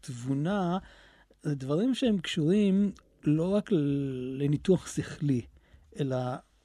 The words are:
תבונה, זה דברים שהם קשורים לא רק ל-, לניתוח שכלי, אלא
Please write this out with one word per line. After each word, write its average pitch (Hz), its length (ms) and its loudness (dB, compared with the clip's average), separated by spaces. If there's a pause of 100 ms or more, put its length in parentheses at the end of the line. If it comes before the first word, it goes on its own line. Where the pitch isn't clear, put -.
תבונה, 151 760 -2 (640)
זה 151 120 -2
דברים 151 400 0
שהם 214 240 0
קשורים 196 720 2 (320)
לא 165 300 2
רק 208 180 0
ל-, 190 40 4 (680)
לניתוח 147 440 2
שכלי, 139 540 -2 (600)
אלא 131 160 -2 (480)